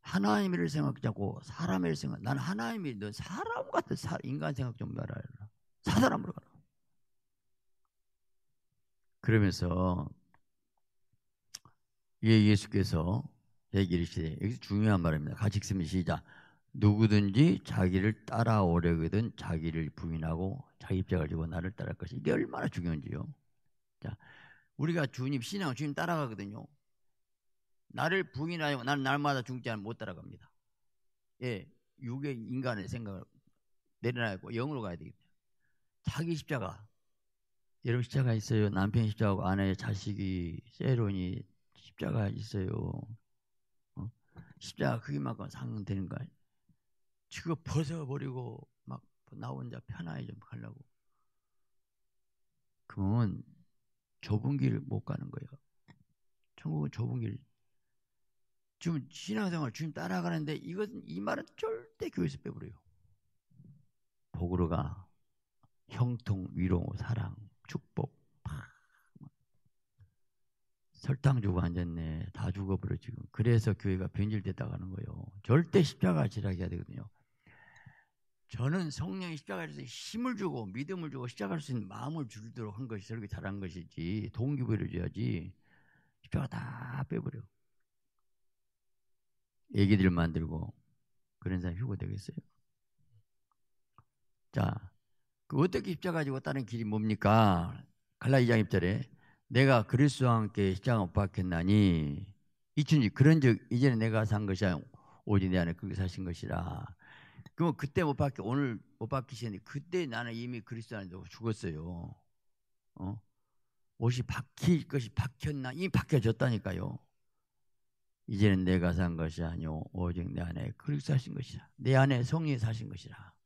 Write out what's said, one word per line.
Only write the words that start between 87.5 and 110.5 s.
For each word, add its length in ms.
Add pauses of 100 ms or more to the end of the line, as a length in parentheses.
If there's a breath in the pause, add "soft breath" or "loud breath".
애기들 360
만들고 640 (640)
그런 220
사람 160
휴고 180
되겠어요? 400 (2250)
자, 400 (560)
그 140
어떻게 300
십자가 320
지고 180
따른 240
길이 180
뭡니까? 1000 (380)
갈라 200
이 80
장 120
십 100
절에 400 (380 soft breath)
"내가 400
그리스도와 480
함께 380
십자가 260
못 140
박혔나니 1120 (500)
이춘지 340
그런즉 600
이제는 280
내가 260
산 200
것이 200
아니오 180 (420 loud breath)
오직 240
내 80
안에 160
그리스도 300
사신 220
것이라." 600 (720 loud breath)
그럼 220
그때 260
못 120
박혀, 280
오늘 360 (180)
못 100
박히시는데 560
그때 420
나는 280
이미 280